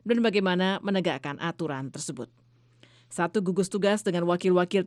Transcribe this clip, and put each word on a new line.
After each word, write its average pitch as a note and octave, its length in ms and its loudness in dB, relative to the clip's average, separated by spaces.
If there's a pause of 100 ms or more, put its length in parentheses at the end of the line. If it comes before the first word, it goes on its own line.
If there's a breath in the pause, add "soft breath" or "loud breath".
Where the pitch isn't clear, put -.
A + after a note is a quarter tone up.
dan A#3 240 0
bagaimana F#3+ 560 2
menegakkan E3+ 560 -2
aturan D3 560 -6
tersebut." C3+ 340 -10 (800 soft breath)
Satu F3 320 -2
gugus F#3 300 0
tugas G3+ 320 2
dengan F3 260 0
wakil-wakil F3+ 600 2